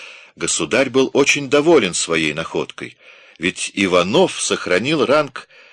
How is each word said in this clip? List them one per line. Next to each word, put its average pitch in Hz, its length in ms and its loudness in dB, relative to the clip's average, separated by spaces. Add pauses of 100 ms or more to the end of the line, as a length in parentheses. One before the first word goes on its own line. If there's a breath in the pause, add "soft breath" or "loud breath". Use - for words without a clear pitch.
(360 loud breath)
Государь 127 540 -2
был 127 240 0
очень 139 360 0
доволен 143 440 4
своей 82 400 -2
находкой, 76 640 -8 (400 loud breath)
ведь - 360 -6
Иванов 98 680 2
сохранил 104 640 0
ранг 143 420 0 (260 loud breath)